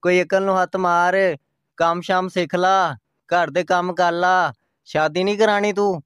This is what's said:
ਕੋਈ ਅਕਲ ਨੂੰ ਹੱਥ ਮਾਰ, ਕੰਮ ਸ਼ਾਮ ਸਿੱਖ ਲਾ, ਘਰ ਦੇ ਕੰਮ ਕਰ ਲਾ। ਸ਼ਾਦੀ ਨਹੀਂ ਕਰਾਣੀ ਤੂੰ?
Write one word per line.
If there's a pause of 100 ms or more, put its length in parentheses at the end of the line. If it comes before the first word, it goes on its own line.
ਕੋਈ
ਅਕਲ
ਨੂੰ
ਹੱਥ
ਮਾਰ, (400)
ਕੰਮ
ਸ਼ਾਮ
ਸਿੱਖ
ਲਾ, (320)
ਘਰ
ਦੇ
ਕੰਮ
ਕਰ
ਲਾ। (320)
ਸ਼ਾਦੀ
ਨਹੀਂ
ਕਰਾਣੀ
ਤੂੰ?